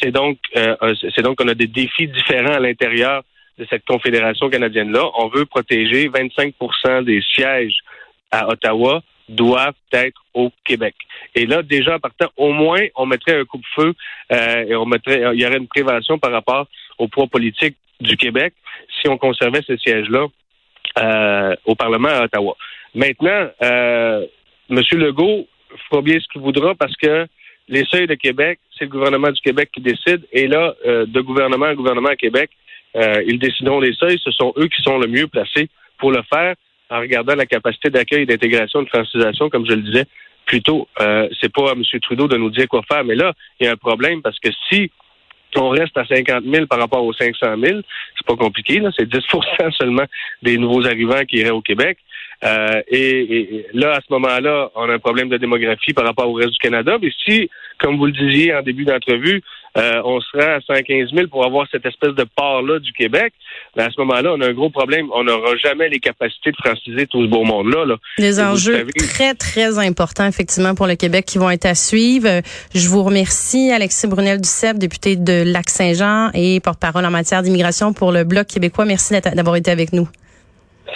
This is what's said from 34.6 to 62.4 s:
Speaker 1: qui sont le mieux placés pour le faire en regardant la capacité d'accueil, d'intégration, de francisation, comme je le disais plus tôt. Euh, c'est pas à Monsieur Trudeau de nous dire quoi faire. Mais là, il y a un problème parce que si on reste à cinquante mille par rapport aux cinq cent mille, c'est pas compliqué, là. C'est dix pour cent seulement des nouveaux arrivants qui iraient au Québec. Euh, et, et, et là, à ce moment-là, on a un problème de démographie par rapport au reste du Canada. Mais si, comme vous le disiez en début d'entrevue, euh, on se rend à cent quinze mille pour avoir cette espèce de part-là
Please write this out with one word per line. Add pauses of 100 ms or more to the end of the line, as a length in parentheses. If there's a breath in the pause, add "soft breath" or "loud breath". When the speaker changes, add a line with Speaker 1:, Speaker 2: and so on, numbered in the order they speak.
Speaker 1:
qui
sont
le
mieux
placés (300 soft breath)
pour
le (100)
faire (360)
en
regardant
la
capacité
d'accueil,
d'intégration,
de
francisation,
comme
je
le
disais (380 loud breath)
plus
tôt. (120)
Euh, (120)
c'est
pas
à
Monsieur
Trudeau
de
nous
dire
quoi
faire.
Mais
là, (280 loud breath)
il
y
a
un
problème
parce
que (200)
si (640)
on
reste
à
cinquante
mille
par
rapport
aux
cinq
cent
mille, (320 loud breath)
c'est
pas
compliqué,
là.
C'est
dix
pour
cent
seulement (360 loud breath)
des
nouveaux
arrivants
qui
iraient
au
Québec. (440 loud breath)
Euh,
et,
et,
et
là,
à
ce
moment-là,
on
a
un
problème
de
démographie
par
rapport
au
reste
du
Canada.
Mais (120)
si, (280 loud breath)
comme
vous
le
disiez
en
début
d'entrevue, (340 loud breath)
euh,
on
se
rend
à
cent
quinze
mille
pour
avoir
cette
espèce
de
part-là